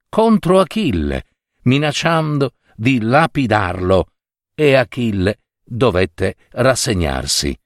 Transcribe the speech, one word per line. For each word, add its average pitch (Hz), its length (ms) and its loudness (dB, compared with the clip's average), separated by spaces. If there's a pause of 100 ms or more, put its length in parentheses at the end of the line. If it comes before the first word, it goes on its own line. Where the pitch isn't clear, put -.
contro 214 520 2
Achille, 87 640 -2 (360)
minacciando 147 920 -2 (200)
di 123 260 0
lapidarlo, 107 1080 0 (460)
e 135 200 2
Achille 107 680 -2 (220)
dovette 98 760 -2 (160)
rassegnarsi. 80 1120 -2